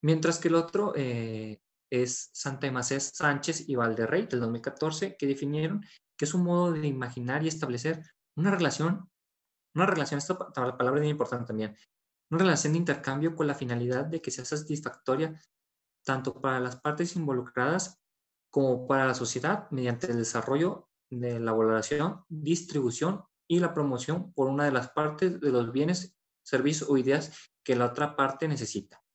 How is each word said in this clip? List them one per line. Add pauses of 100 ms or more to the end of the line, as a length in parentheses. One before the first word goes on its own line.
Mientras
que
el
otro,
eh, (300)
es
Santa
Macés
Sánchez
y
Valderrey,
del
dos
mil
catorce,
que
definieron (320)
que
es
un
modo
de
imaginar
y
establecer (340)
una
relación, (640)
una
relación,
esta
pa-,
la
palabra
es
muy
importante
también, (540)
una
relación
de
intercambio
con
la
finalidad
de
que
sea
satisfactoria (680)
tanto
para
las
partes
involucradas (500)
como
para
la
sociedad
mediante
el
desarrollo (220)
de
la
valoración,
distribución (240)
y
la
promoción
por
una
de
las
partes
de
los
bienes, (260)
servicios
o
ideas (120)
que
la
otra
parte
necesita. (120)